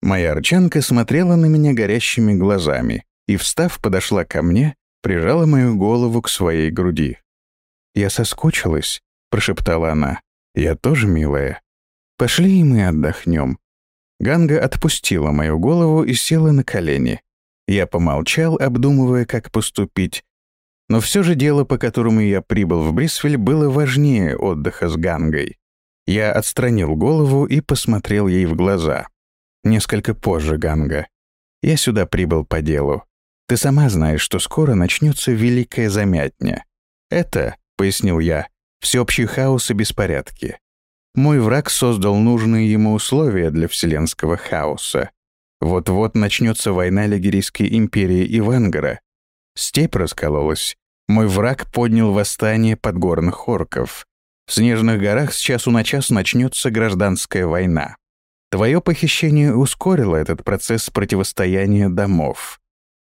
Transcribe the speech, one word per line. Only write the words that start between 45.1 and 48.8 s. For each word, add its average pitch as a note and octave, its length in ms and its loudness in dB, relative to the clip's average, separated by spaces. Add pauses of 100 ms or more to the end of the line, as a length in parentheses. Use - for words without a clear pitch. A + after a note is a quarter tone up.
Вот-вот F#2 540 0
начнётся G#2+ 580 0
война F#2 340 0
Лигерийской G2+ 720 0
империи F#2 480 0
и A2+ 140 0
Вангара. F#2+ 600 0 (560)